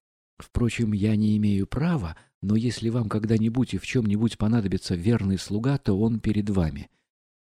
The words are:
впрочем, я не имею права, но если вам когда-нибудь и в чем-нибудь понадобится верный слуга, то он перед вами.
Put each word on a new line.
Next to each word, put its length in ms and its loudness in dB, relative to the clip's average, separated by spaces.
впрочем, 540 -2
я 220 2
не 220 2
имею 300 2
права, 500 -2
но 140 0
если 340 -2
вам 200 -2
когда-нибудь 680 0
и 20 0
в 80 -8
чем-нибудь 540 0
понадобится 560 0
верный 420 0
слуга, 400 -2
то 220 0
он 200 0
перед 300 0
вами. 400 -2